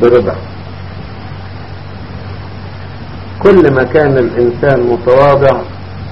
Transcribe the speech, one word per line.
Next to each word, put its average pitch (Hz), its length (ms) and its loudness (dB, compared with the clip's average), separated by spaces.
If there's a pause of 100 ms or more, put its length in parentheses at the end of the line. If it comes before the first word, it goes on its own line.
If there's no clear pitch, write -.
برضا. 120 340 4 (3000)
كل 180 300 6
ما 131 100 2
كان 143 340 2
الانسان 123 640 2
متواضع 135 800 4 (500)